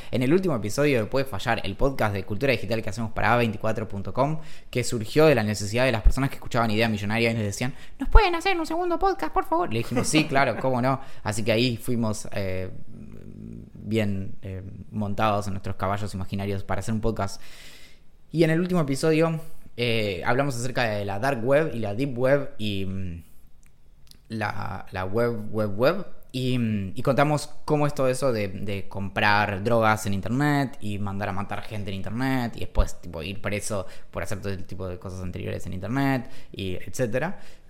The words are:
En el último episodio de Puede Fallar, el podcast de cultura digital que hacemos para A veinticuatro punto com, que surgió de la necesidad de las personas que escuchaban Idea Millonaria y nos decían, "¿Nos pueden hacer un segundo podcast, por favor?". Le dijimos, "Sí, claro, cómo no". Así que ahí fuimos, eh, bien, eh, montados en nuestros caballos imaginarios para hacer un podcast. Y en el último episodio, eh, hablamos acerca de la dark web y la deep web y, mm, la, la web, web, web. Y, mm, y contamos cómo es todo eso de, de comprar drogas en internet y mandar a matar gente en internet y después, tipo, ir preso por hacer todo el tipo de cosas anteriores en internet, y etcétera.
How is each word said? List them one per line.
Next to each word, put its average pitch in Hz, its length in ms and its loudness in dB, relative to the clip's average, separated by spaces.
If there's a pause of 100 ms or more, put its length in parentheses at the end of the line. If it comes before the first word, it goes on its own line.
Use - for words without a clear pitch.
(120)
En 127 100 2
el 131 100 4
último 185 220 4
episodio 117 460 2
de 104 60 0
Puede 135 180 0
Fallar, 110 400 0
el 98 100 -4
podcast 120 400 2
de 95 100 -2
cultura 113 280 0
digital 113 280 0
que 107 80 -4
hacemos 107 220 -4
para 104 240 4
A - 20 6
veinticuatro 107 520 0
punto 98 260 -4
com, 151 240 2 (320)
que 123 140 0
surgió 123 420 4
de 147 80 8
la 113 80 4
necesidad 104 440 0
de 131 40 4
las 110 120 0
personas 135 280 6
que - 60 -4
escuchaban 117 340 0
Idea 113 180 4
Millonaria 110 440 2
y - 20 -2
nos 117 80 0
decían, 104 320 -2 (240)
"¿Nos 262 120 -2
pueden 370 260 8
hacer 359 200 2
un 330 80 -2
segundo 339 320 0
podcast, 359 380 0
por 370 100 2
favor?". 330 280 2
Le 113 80 0
dijimos, - 260 0
"Sí, 156 200 4
claro, 135 340 2
cómo 127 200 2
no". 131 200 2 (240)
Así 104 180 0
que 107 80 2
ahí 117 260 4
fuimos, 113 540 -2
eh, 92 400 -2 (1040)
bien, 101 680 -2
eh, 95 200 -10 (300)
montados 104 560 0
en 95 60 -4
nuestros 98 200 -4
caballos 101 400 -2
imaginarios 98 480 -4
para 98 160 -2
hacer 110 160 -2
un 104 60 -2
podcast. 104 420 -2 (880)
Y 160 140 2
en 160 60 4
el 160 100 2
último 180 220 0
episodio, 160 580 2 (360)
eh, 110 480 0
hablamos 135 300 2
acerca 127 300 0
de 104 200 -2
la 101 140 -4
dark 123 260 0
web 143 300 4
y 117 60 -4
la 104 160 -2
deep 131 200 -2
web 131 400 2
y, 98 300 -2
mm, 95 360 -4 (1080)
la, 104 640 -4
la 92 120 -4
web, 107 480 0
web, 107 260 0
web. 170 280 2 (280)
Y, 127 240 0
mm, 107 360 0
y - 80 -2
contamos 143 480 2 (160)
cómo 147 200 2
es 143 80 0
todo 131 140 2
eso 131 240 2
de, 104 160 0
de 101 400 -2
comprar 101 760 2
drogas 110 440 4
en 101 80 2
internet 139 680 0
y 101 180 -2
mandar 101 300 -2
a 95 40 -2
matar 101 300 -4
gente 101 280 -6
en 98 60 -4
internet 120 600 -2
y - 40 -8
después, - 420 2
tipo, 82 200 -8
ir 95 200 -4
preso 101 440 -2 (240)
por 92 120 -6
hacer 92 180 -2
todo 98 100 -4
el 90 140 -4
tipo 92 240 -6
de 90 100 -8
cosas 92 240 -10
anteriores 95 440 -6
en 92 80 -6
internet, 127 560 -2 (200)
y 92 260 -4
etcétera. 101 640 -2 (320)